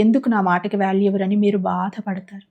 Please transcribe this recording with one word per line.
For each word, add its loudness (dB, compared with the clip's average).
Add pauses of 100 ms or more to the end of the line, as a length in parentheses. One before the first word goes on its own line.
ఎందుకు 2
నా 2 (100)
మాటకి -2
వాల్యూ 2
ఇవ్వరని 0
మీరు 2 (140)
బాధపడతారు. -8